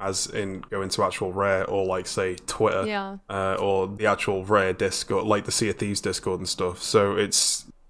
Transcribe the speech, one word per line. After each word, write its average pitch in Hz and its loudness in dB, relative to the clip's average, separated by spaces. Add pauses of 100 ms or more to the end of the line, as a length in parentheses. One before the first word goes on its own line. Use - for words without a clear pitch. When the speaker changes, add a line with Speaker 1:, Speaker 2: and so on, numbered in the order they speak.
Speaker 1:
as 98 -2
in 98 -6
going 98 -4
to 104 0
actual 92 -2
Rare 95 2
or, 98 2
like, 92 -2
say, 92 -2 (120)
Twitter, - 2
Speaker 2:
Yeah. 196 -4 (140)
Speaker 1:
uh, 95 0
or 95 2
the 104 -2
actual 98 2
Rare 95 4
Discord, 98 0
like 104 2
the 113 -4
Sea 107 2
of 92 -4
Thieves 101 -2
Discord 92 -2
and 95 -6
stuff. 90 -4
So 101 4
it's, - 2 (260)